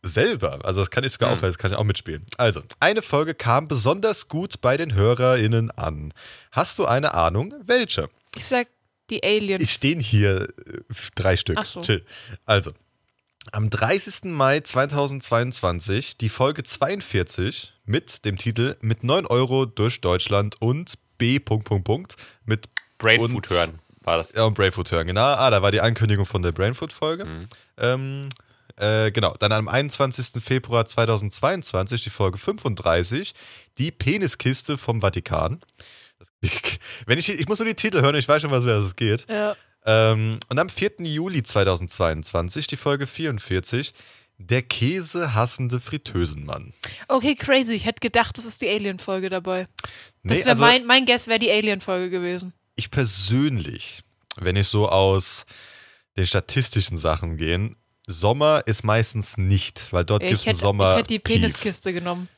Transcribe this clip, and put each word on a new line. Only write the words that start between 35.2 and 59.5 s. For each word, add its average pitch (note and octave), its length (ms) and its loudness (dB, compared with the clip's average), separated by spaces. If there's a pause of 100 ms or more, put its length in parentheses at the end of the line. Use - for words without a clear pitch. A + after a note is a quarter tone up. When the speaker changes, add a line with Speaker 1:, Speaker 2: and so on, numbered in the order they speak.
Speaker 1:
Das, - 120 -20 (100)
<laughs> F#2 100 -2 (560)
wenn B2+ 100 4
ich, E3+ 120 -2
ich D#3 180 -2
muss G#3 120 -2
nur A3+ 80 0
die A3+ 80 -2
Titel F#3+ 260 0
hören, C#3+ 140 4
ich C#3 120 0
weiß D3+ 160 4
schon, D3 80 -2
was, B2 140 2
wer A#2 120 4
es G2 180 -2
geht. A2 340 0
Speaker 3:
Ja. G#3 260 -2 (300)
Speaker 1:
Ähm, A2 540 4 (100)
und B2+ 100 -2
am F#3 100 0
vierten F#3+ 360 -4
Juli D#3+ 380 -2
zweitausendzweiundzwanzig F2+ 1200 -2
die C#3 100 -8
Folge C#3 300 -2
vierundvierzig, A#2+ 840 -4 (440)
der A#2 240 0
käsehassende B2+ 1200 -2
Fritteusenmann. D2+ 920 -6 (360)
Speaker 3:
Okay, C4+ 260 2
crazy. C4 380 2
Ich G3+ 120 -4
hätte A3+ 140 -4
gedacht, A#3 380 0
das A#3 80 -6
ist - 160 -8
die E3 80 -2
Alien-Folge F#3+ 600 -4
dabei. F#3 380 -4 (560)
Das A#2 160 2
Speaker 1:
Nee, - 60 0
Speaker 3:
wär B3+ 60 6
Speaker 1:
also A3+ 120 6
Speaker 3:
mein, A#3+ 220 8
mein B3+ 200 6
Guess A#3+ 220 2
wäre A3+ 120 2
die A3+ 120 2
Alien-Folge G3 580 0
gewesen. F3+ 440 -4 (220)
Speaker 1:
Ich - 160 -8
persönlich, A#2 1120 0 (340)
wenn F2+ 180 0
ich G2 140 4
so G#2 180 4
aus F#2+ 580 4 (720)
den F#2 100 2
statistischen G2+ 720 0
Sachen D#2+ 400 -2
gehe, F2 380 -2 (320)
Sommer B2+ 580 2
ist A2 180 -2
meistens A2 540 0
nicht, F#2+ 540 0